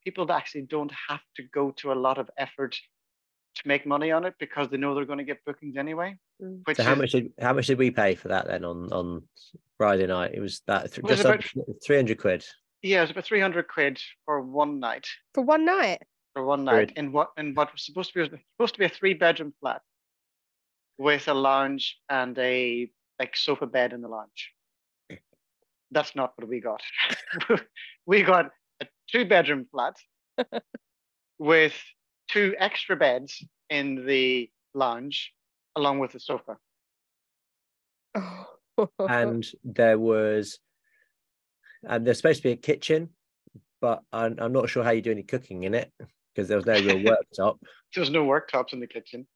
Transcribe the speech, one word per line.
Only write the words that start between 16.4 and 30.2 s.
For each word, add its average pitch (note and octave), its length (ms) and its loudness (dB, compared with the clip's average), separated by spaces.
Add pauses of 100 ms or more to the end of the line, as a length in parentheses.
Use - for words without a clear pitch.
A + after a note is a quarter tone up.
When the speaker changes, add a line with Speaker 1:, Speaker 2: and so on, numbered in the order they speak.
Speaker 1:
one C#3 240 0
Speaker 3:
Agreed. A2 220 4
Speaker 1:
night, - 80 -12
in D3 160 -6
what, D3 240 2
in D3 180 -6
what D3 160 0
was - 140 -14
supposed E3+ 280 -10
to E3 160 -2
be, D3+ 80 -18 (200)
supposed A3+ 180 0
to - 40 -20
be G3 60 4
a E3 40 4
three-bedroom E3+ 720 2
flat C3 200 -4 (1160)
with C#3+ 320 2
a D3 40 4
lounge C3+ 640 0 (120)
and B2+ 280 -2
a, B2 520 -2 (300)
like, B2+ 180 -6
sofa C#3+ 300 -2
bed B2 260 0
in A#2+ 80 -12
the A#2 80 -14
lounge. A2 420 -14 (1400)
That's D3 220 -2
not C3 220 -4
what A#2 140 -14
we A#2+ 100 -4
got. G#2+ 220 -6 (680)
<laughs> A3 120 4 (440)
We G3 180 4
got F3 280 4 (300)
a - 60 -12 (220)
two-bedroom E3+ 600 2
flat C#3 240 -4 (420)